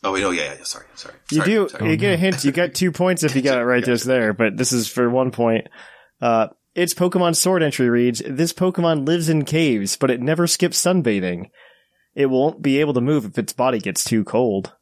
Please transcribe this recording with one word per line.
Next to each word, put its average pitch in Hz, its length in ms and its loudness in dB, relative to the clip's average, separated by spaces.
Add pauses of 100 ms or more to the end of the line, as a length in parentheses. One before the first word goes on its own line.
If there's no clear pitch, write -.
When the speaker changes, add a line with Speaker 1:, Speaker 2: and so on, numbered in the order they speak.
Speaker 1:
Oh, 95 80 -2
wait, 95 100 0
oh, 98 80 0
yeah, 82 140 -2
yeah, 71 140 -8
yeah, - 60 -20
sorry, - 200 -12 (100)
sorry. - 200 -20 (180)
Speaker 2:
You 156 60 2
Speaker 1:
Sorry, 185 120 2
Speaker 2:
do, 208 200 2
Speaker 1:
sorry. 160 200 -2
Speaker 2:
you 160 60 2
get 202 140 0
a - 20 2
Speaker 3:
Oh, 175 40 0
no. 160 40 0
Speaker 2:
hint. 190 240 0
You 139 80 2
get 170 240 -2
two 180 160 0
points 180 320 0
if 139 100 0
you 135 80 0
got 131 160 2
it 120 60 0
right 123 160 2
Speaker 1:
<laughs> - 20 -2
Gotcha. 123 100 2
Speaker 2:
just 117 120 0
there, 120 280 2
but 104 240 0
this 123 160 -2
is 120 140 0
for 123 240 0
one 127 220 0
point. 117 340 0 (540)
Uh, 113 280 2 (280)
its 175 180 0
Pokemon 180 400 0
Sword 180 300 2
entry 131 260 2
reads, 120 340 2
"This 156 280 -2
Pokemon 170 560 0
lives 165 200 0
in 156 160 2
caves, 135 520 0
but 131 140 0
it 123 100 0
never 160 260 0
skips 170 340 0
sunbathing. 101 680 0 (680)
It 139 120 2
won't 131 360 0
be 135 160 2
able 147 160 0
to 123 60 0
move 135 240 0
if 101 140 -10
its 104 140 -4
body 120 280 0
gets 95 240 -6
too 110 180 0
cold." 107 600 0